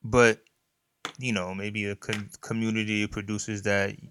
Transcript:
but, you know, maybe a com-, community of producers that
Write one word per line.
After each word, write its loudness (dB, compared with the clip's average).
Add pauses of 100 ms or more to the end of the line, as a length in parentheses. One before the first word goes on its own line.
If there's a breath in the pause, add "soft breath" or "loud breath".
but, 6 (760)
you -2
know, -2
maybe -4
a -2
com-, -6 (120)
community 0
of -4
producers -6
that 2 (160)